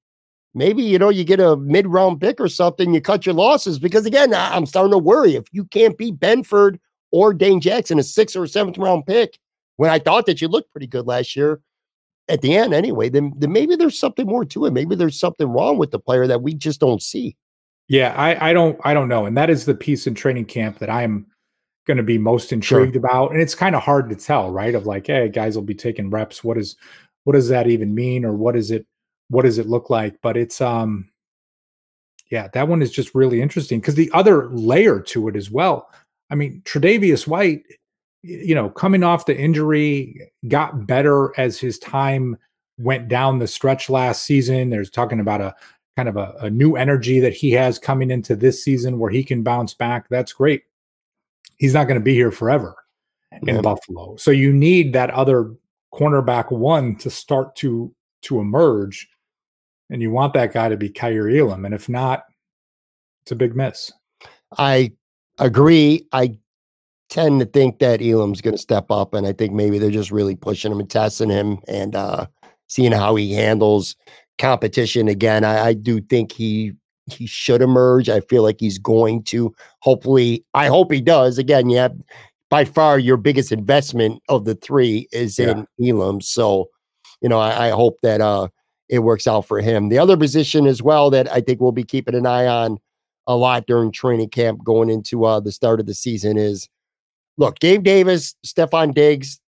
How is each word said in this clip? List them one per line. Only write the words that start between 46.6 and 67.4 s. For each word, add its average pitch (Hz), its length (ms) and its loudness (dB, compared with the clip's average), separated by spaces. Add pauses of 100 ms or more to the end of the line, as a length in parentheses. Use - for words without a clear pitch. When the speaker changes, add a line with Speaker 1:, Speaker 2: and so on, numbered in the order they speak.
Speaker 2:
energy 131 420 0
that 127 140 2
he 139 180 -2
has 123 260 2
coming 131 340 -2
into 123 240 -4
this 127 280 0
season 127 340 -2
where 110 140 -4
he 131 140 -2
can 120 180 -4
bounce 120 300 -4
back. 120 360 -6
That's 123 220 -4
great. 139 320 0 (920)
He's 135 160 2
not 147 140 2
gonna 127 120 0
be 127 140 2
here 120 180 2
forever 117 440 -2 (680)
in - 100 -2
Speaker 1:
Yeah. 107 60 -2
Speaker 2:
Buffalo. 98 540 -6
So - 160 0
you 139 220 4
need 151 400 4
that 127 180 0
other 127 400 0 (420)
cornerback 123 580 0
one 127 460 0
to - 120 -12
start - 480 -4
to, 117 360 -6 (300)
to 127 160 -4
emerge. 104 720 0 (800)
And 123 120 -8
you 113 80 -2
want 135 260 0
that 120 180 0
guy 113 160 -2
to 107 80 -2
be 101 120 -6
Kaiir 110 400 -4
Elam. 110 360 0
And 101 100 -8
if - 140 -10
not, 127 340 -4 (1000)
it's - 100 -12
a - 20 -6
big 117 220 -2
miss. 131 340 -6 (640)
Speaker 1:
I 131 360 2 (440)
agree. 151 760 4
I 123 240 -2 (720)
tend 147 320 2